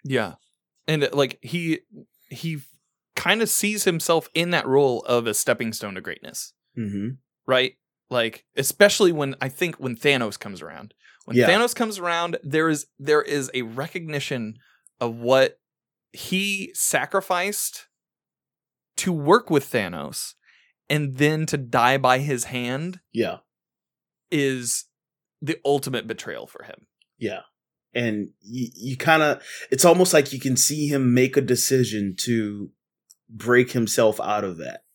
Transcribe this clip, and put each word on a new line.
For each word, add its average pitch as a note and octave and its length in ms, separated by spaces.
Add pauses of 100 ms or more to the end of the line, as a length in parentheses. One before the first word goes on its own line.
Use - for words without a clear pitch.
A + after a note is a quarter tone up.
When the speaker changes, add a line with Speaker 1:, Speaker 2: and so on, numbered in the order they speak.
Speaker 1:
Yeah. A#2 300 (520)
And, D#3 180
uh, - 80
like, C#3 280
he, E3 400 (480)
he D#3 300 (580)
kinda G#3+ 300
sees G#3 380
himself E3 500
in E3+ 160
that D#3+ 160
role C3 380
of A#2+ 220
a G#2 80
stepping A#2 380
stone G2+ 220
to F#2 60
greatness. - 520 (260)
Speaker 2:
Mm-hmm. G#2 320 (360)
Speaker 1:
Right? B2+ 280 (360)
Like, A#2 340 (120)
especially F#3+ 560
when, C#3+ 280
I C3 80
think E3 280
when B2+ 200
Thanos B2 420
comes F#2+ 240
around. D#2 320 (320)
When A#2 100
Speaker 2:
Yeah. A#2+ 120
Speaker 1:
Thanos A3+ 260
comes G#3+ 240
around, E3+ 440
there D#3+ 260
is, D3 180 (120)
there D3+ 240
is C#3 320
a B2+ 80
recognition C3+ 920 (440)
of A#2 160
what B2+ 420 (540)
he G3 640
sacrificed F3+ 1120 (1080)
to F#3 160
work D#3+ 380
with D3 200
Thanos E2+ 640 (540)
and C#3+ 300
then D#3 280
to D3+ 100
die B2+ 420
by B2+ 200
his C#3 260
hand C3 540 (140)
Speaker 2:
Yeah. A2 260 (920)
Speaker 1:
is C3+ 560 (540)
the D#3 240
ultimate C3+ 440
betrayal C#2+ 380
for - 180
him. - 220 (300)
Speaker 2:
Yeah. G2+ 260 (520)
And A2 360 (100)
you, A#2+ 340
you B2+ 220
kinda, D#3 440 (300)
it's C3 140
almost F3+ 280
like D3 200
you C3 80
can C3 160
see D3 320
him C3 260
make C3 220
a C#3 40
decision A2 800
to G#2 500 (580)
break B2 440
himself A2+ 480
out G#2 240
of F2+ 140
that. C2 260 (100)